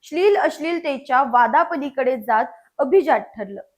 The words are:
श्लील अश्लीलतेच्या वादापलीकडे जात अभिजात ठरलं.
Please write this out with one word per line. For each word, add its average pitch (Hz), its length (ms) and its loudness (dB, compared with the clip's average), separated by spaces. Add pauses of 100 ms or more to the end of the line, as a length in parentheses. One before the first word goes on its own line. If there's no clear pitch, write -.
श्लील 381 360 2
अश्लीलतेच्या 302 840 -2
वादापलीकडे 262 920 0
जात 220 280 0 (320)
अभिजात 277 420 2 (160)
ठरलं. 196 260 -12 (160)